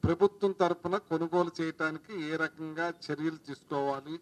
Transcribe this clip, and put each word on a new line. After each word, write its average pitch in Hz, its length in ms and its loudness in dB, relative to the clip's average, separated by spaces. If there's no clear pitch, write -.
ప్రభుత్వం 196 560 4
తరపున 175 360 2
కొనుగోలు 165 480 2
చేయటానికి 160 540 -4
ఏ 156 40 -4
రకంగా 156 420 -6
చర్యలు 156 420 -4
తీసుకోవాలి 139 720 -4